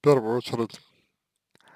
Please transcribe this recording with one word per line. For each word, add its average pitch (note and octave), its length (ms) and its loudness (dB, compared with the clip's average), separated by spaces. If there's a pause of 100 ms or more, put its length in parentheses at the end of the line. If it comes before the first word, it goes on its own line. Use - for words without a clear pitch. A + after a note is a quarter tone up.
первую B2 360 2
очередь A#2 420 -6 (960)